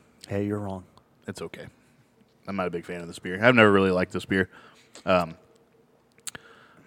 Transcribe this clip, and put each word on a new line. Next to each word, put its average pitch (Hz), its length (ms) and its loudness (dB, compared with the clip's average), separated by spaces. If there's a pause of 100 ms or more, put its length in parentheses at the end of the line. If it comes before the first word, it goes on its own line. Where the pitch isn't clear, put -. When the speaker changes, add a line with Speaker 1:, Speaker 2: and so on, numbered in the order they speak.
(280)
Speaker 1:
Hey, 101 180 -4
you're 104 140 -6
wrong. 95 240 -10 (440)
Speaker 2:
it's 98 140 -14
okay. - 240 -14 (840)
I'm 98 80 -10
not 90 120 -4
a 85 40 -8
big 85 140 -10
fan 87 160 -12
of 82 60 -14
this - 120 -18
beer. 92 240 -8
I've 123 120 6
never 107 160 8
really 95 200 4
liked 90 220 0
this 90 120 -6
beer. 95 240 0 (560)
Um, 87 300 0 (1500)